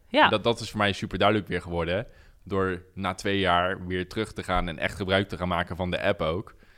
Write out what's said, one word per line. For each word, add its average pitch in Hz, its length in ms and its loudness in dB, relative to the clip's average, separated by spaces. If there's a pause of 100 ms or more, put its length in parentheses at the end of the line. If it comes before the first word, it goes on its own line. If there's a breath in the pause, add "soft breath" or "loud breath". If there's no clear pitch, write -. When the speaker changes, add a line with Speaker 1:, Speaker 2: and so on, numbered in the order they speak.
Speaker 1:
Ja. 285 160 4
Speaker 2:
En 196 60 6
dat, 107 140 2
dat 117 160 0
is 110 100 -8
voor 110 80 -6
mij 101 140 4
super 92 260 -6
duidelijk 101 300 4
weer 85 140 -2
geworden, 85 440 -2 (380 soft breath)
door 95 380 -2 (120)
na 95 200 -2
twee 98 240 -2
jaar 90 480 2
weer 90 220 -4
terug 110 240 -4
te 98 100 -10
gaan 90 260 0
en 78 100 -8
echt - 180 -4
gebruik 95 320 2
te - 80 -10
gaan 87 120 -2
maken 87 280 -2
van 90 140 -2
de 85 120 -2
app 101 180 0
ook. 85 340 -4 (240 soft breath)